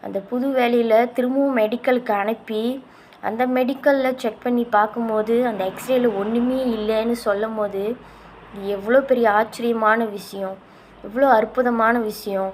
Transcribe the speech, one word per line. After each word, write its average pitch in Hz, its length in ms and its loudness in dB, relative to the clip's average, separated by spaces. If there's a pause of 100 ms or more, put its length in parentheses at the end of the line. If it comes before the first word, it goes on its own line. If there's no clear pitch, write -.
அந்த 190 160 -8
புது 247 300 -4
வேலையில 240 640 2
திரும்பவும் 262 440 0
மெடிக்கலுக்கு 240 540 0
அனுப்பி, 220 720 -4 (360)
அந்த 226 260 -2
மெடிக்கல்ல 262 720 0
செக் 220 260 -6
பண்ணி 240 220 0
பார்க்கும்போது 226 840 0
அந்த 202 180 -2
எக்ஸ்ரேல 240 520 0
ஒண்ணுமே 240 480 -2
இல்லைன்னு 220 480 -2
சொல்லும் 220 420 -2
போது, 208 420 -4 (600)
இது 196 120 -8
எவ்வளோ 202 320 2
பெரிய 247 300 2
ஆச்சரியமான 226 720 2
விஷயம், 196 520 -8 (480)
எவ்வளோ 247 240 2
அற்புதமான 233 720 4
விஷயம். 196 560 -4